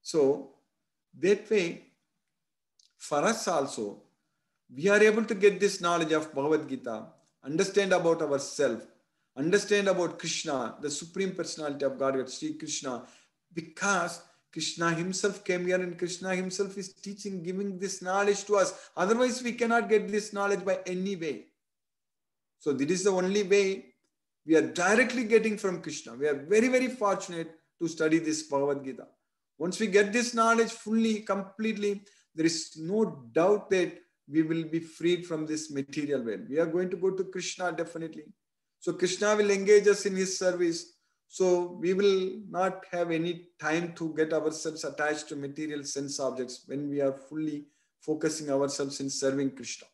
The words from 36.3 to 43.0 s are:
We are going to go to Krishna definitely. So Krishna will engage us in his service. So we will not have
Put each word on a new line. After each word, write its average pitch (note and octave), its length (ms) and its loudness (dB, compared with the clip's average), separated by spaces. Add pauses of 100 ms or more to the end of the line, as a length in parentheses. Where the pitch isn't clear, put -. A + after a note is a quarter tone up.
We C#3+ 100 0
are E3 60 4
going F3+ 260 0
to F#3+ 60 -4
go F#3 140 0
to F#3+ 140 -4
Krishna F3+ 460 -6
definitely. D#3+ 540 -8 (540)
So E3+ 140 -4
Krishna G3+ 420 2
will G#3 160 4
engage G3 360 8
us G3+ 180 4
in G3 100 0
his F#3 220 -2
service. F3 560 0 (340)
So F3+ 540 2
we F3 120 2
will F#3+ 560 2
not F#3 420 -2
have F3 200 0